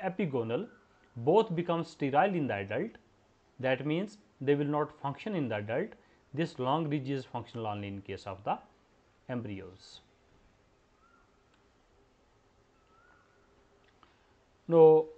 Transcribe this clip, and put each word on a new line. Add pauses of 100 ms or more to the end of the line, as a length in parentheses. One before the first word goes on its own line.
epigonal (500)
both
become
sterile
in
the
adult. (680)
That
means (220)
they
will
not
function
in
the
adult. (440)
This
long
ridge
is
functional
only
in
case
of
the (720)
embryos. (4000)
Now, (120)